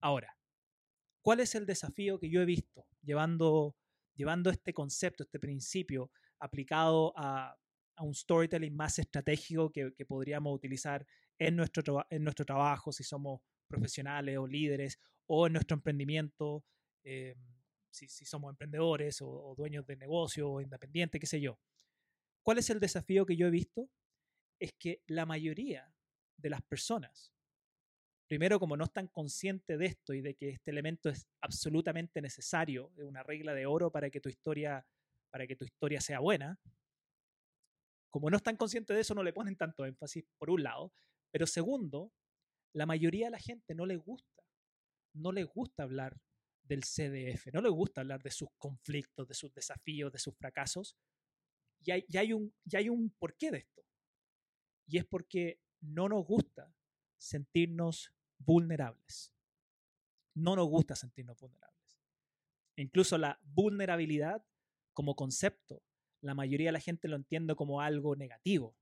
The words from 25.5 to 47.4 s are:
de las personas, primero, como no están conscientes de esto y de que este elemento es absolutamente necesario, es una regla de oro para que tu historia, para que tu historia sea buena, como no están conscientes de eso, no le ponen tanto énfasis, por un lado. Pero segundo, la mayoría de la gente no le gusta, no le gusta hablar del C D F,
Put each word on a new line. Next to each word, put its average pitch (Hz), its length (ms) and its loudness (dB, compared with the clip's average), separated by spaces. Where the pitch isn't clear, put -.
de 147 140 -4
las 139 120 -4
personas, - 720 -6
primero, 180 320 4
como 160 160 0
no 151 80 -2
están 190 240 -4
conscientes 175 720 -6
de 175 60 0
esto 151 280 -4
y 135 80 -4
de 135 140 -8
que 139 140 -6
este 139 220 -10
elemento 156 380 -2
es - 180 -8
absolutamente 165 800 -2
necesario, 143 760 -4
es 147 80 -12
una 135 180 -12
regla 156 300 -6
de 135 120 -2
oro 160 260 4
para 143 180 -2
que 139 100 -6
tu - 80 -10
historia, 147 580 -4
para 131 180 -8
que 131 80 -8
tu 131 80 -8
historia 143 380 -2
sea 139 180 -4
buena, 160 400 2
como 147 200 -2
no 196 80 6
están 220 200 0
conscientes 220 360 -2
de 214 80 4
eso, 220 120 -2
no 202 100 -2
le 170 80 0
ponen 196 240 -6
tanto 160 300 -4
énfasis, 139 400 -10
por 151 120 -8
un 175 140 4
lado. 135 280 -8
Pero 160 160 0
segundo, 175 640 -2
la 151 120 -2
mayoría 165 420 2
de 233 40 -4
la 233 80 -10
gente - 340 -12
no 170 120 -4
le 185 100 -2
gusta, - 480 -12
no 156 160 -2
le 190 120 0
gusta - 400 -4
hablar 131 360 -6
del 139 200 -4
C - 260 -4
D 131 220 -6
F, 127 200 -8